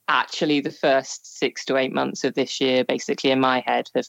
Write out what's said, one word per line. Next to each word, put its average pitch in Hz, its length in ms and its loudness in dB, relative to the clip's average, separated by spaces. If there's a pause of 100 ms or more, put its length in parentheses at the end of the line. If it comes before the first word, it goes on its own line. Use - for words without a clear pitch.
actually 147 520 0
the 147 100 -4
first - 680 0
six - 280 -4
to 135 100 0
eight 131 160 0
months 135 320 -2
of 127 100 -2
this - 260 -2
year, 127 240 2
basically 135 460 -2
in 131 100 4
my 127 260 2
head, 123 280 -2
have 123 140 -2